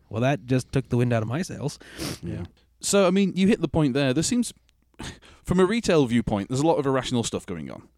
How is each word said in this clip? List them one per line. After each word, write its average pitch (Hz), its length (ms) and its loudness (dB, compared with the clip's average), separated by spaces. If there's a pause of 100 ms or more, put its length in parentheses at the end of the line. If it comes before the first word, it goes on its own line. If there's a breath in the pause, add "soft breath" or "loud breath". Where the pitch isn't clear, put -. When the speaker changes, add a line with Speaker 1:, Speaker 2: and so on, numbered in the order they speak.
(100)
Speaker 1:
well, 110 120 -4
that 131 240 0
just 131 240 0
took 135 180 -2
the 123 80 0
wind 120 160 2
out 113 120 0
of 104 40 -6
my 143 140 -4
sails. - 380 -8 (420 loud breath)
Speaker 2:
Yeah. 170 220 -8 (340)
So, 196 300 2
I - 20 4
mean, 190 240 2
you 190 140 4
hit 220 120 2
the 160 80 0
point 147 260 0
there. 135 200 0
There 160 80 0
seems, 240 320 -2 (440)
<laughs> - 440 -18
from 185 160 0
a 185 60 8
retail 180 420 2
viewpoint, 110 440 0
there's 127 100 0
a 151 80 2
lot 165 80 4
of 135 100 -2
irrational 127 380 0
stuff - 220 -6
going 80 220 -10
on. - 300 -16